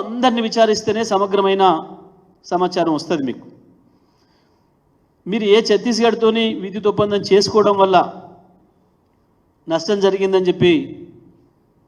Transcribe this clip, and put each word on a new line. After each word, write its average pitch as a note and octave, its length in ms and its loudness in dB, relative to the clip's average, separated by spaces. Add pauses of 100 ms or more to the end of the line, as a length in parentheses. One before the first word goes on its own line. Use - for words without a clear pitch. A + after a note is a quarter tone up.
అందరిని A#3 440 -2
విచారిస్తేనే A3 540 0 (120)
సమగ్రమైన G3 500 0 (840)
సమాచారం F3 540 -2
వస్తది D#3 300 -4
మీకు. - 160 -12 (1800)
మీరు G#3 200 -4 (100)
ఏ - 20 8 (100)
ఛత్తీస్గఢ్తోని A3+ 760 2 (180)
విద్యుత్ G3 300 -6
ఒప్పందం G#3 300 -2 (100)
చేసుకోవడం G3+ 500 4
వల్ల F#3+ 160 4 (1700)
నష్టం G#3 380 -2
జరిగిందని F#3+ 440 2
చెప్పి F3+ 240 2 (1160)